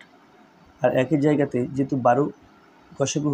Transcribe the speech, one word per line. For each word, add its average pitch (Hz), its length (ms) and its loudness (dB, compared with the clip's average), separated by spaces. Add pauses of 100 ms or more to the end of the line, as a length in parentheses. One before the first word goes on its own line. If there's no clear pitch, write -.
(800)
আর 127 80 4 (120)
একের 143 240 0
জায়গাতে 143 340 0 (160)
যেহেতু 139 200 -2 (120)
বারো 123 160 4 (720)
গসাগু 147 360 -2